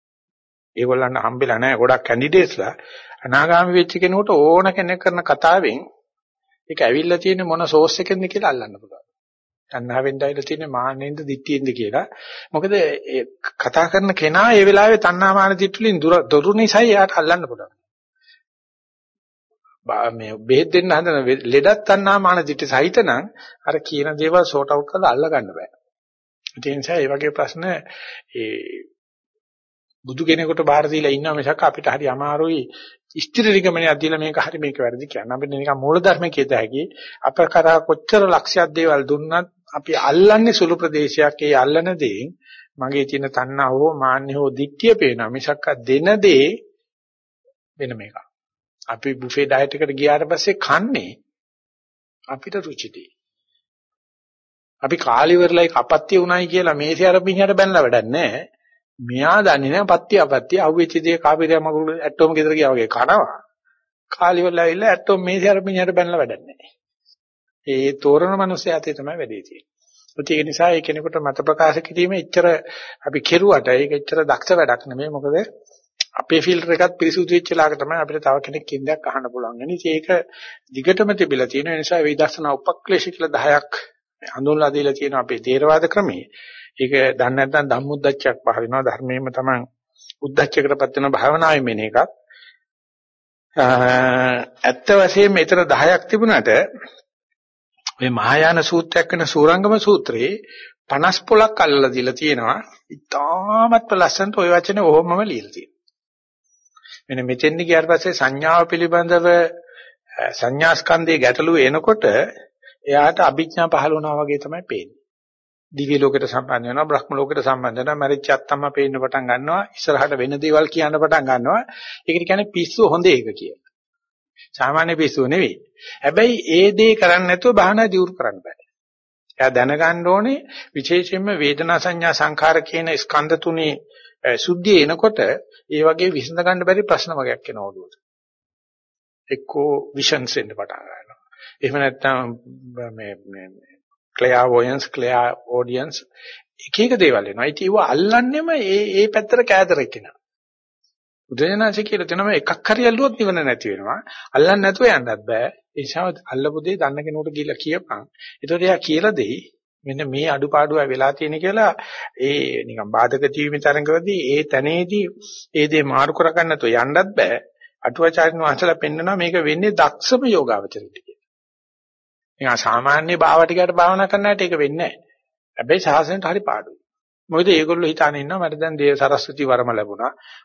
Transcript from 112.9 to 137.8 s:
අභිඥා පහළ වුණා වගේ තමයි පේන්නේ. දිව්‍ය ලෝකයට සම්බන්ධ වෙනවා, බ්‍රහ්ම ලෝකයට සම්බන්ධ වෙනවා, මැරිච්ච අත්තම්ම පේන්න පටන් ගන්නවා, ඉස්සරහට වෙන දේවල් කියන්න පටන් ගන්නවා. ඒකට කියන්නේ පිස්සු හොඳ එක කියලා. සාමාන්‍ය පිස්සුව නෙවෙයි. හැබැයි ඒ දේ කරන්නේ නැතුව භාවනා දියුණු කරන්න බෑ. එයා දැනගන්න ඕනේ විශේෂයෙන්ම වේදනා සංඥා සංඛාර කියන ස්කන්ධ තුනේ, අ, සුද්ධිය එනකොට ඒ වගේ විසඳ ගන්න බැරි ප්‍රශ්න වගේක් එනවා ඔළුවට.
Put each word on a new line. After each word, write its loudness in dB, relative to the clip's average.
අභිඥා 0
පහළ 0
වුණා -2
වගේ -2
තමයි -12
පේන්නේ. -10
දිව්‍ය -2
ලෝකයට 2
සම්බන්ධ -4
වෙනවා, -2
බ්‍රහ්ම -2
ලෝකයට -2
සම්බන්ධ -2
වෙනවා, -4
මැරිච්ච -2
අත්තම්ම -2
පේන්න -2
පටන් -4
ගන්නවා, -2
ඉස්සරහට -2
වෙන -4
දේවල් 2
කියන්න -2
පටන් 2
ගන්නවා. 0
ඒකට -4
කියන්නේ -2
පිස්සු 0
හොඳ 2
එක 4
කියලා. -14
සාමාන්‍ය -2
පිස්සුව 0
නෙවෙයි. -2
හැබැයි 2
ඒ 6
දේ 6
කරන්නේ 4
නැතුව 2
භාවනා 4
දියුණු 0
කරන්න -6
බෑ. -20
එයා 2
දැනගන්න 0
ඕනේ 2
විශේෂයෙන්ම -2
වේදනා 0
සංඥා -2
සංඛාර 0
කියන -4
ස්කන්ධ 0
තුනේ, -2
අ, 0
සුද්ධිය 2
එනකොට 2
ඒ -4
වගේ 2
විසඳ -6
ගන්න -2
බැරි 2
ප්‍රශ්න -2
වගේක් -6
එනවා -10
ඔළුවට. -20